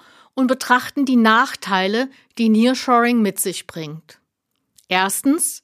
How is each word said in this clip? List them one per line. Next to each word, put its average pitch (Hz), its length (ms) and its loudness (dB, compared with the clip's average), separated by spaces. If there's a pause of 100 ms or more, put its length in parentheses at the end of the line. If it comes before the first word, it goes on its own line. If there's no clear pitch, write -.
(340)
und 262 120 0
betrachten 254 580 0
die 254 120 2
Nachteile, 220 920 2 (300)
die 233 100 0
Nearshoring 240 720 2
mit 196 180 -2
sich - 280 -6
bringt. 160 520 -14 (680)
Erstens, 196 760 -2